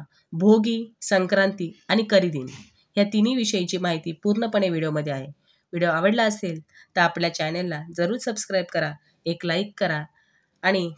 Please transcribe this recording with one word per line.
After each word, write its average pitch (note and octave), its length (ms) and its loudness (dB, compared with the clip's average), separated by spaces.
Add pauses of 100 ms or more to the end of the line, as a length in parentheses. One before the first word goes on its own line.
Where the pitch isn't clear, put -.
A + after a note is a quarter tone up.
(320)
भोगी, G#3+ 600 4 (100)
संक्रांती F#3+ 680 0 (160)
आणि G#3+ 140 2
करीदिन F3 440 2 (500)
या G3+ 80 4
तिन्ही G#3+ 320 2
विषयीची F#3+ 420 -2
माहिती E3+ 340 -2
पूर्णपणे G#3 560 0
व्हिडिओमध्ये D#3 440 -2
आहे. C3+ 140 -6 (460)
व्हिडिओ F3 160 0
आवडला G3 360 2
असेल G3 360 -4 (360)
तर F#3 40 2
आपल्या E3+ 340 2
चॅनलला D#3+ 480 -4 (140)
जरूर F3 220 0
सबस्क्राईब G3+ 460 -4
करा, D#3 280 -4 (340)
एक E3+ 200 -4
लाईक F#3+ 300 -2
करा D#3 280 -2 (580)
आणि F#3 360 0